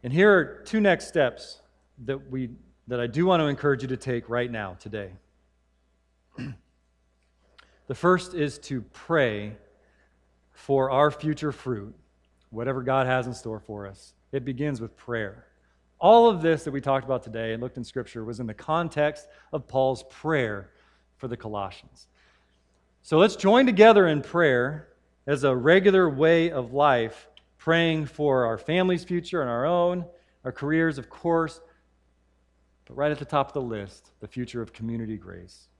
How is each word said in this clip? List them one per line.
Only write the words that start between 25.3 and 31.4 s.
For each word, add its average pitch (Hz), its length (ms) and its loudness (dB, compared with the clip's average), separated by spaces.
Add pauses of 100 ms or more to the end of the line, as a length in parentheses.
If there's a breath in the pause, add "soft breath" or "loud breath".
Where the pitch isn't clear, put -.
a 135 140 2
regular 185 540 4
way 165 400 2
of 127 240 -8
life, 131 560 0 (260)
praying 165 480 0
for 135 400 0
our 110 140 -2
family's 180 440 0
future 175 380 -6
and 127 80 -4
our 120 160 -2
own, 175 400 0 (400 soft breath)
our 127 80 -8
careers, 156 460 -2
of 120 100 -14
course, 165 500 -2 (1300 soft breath)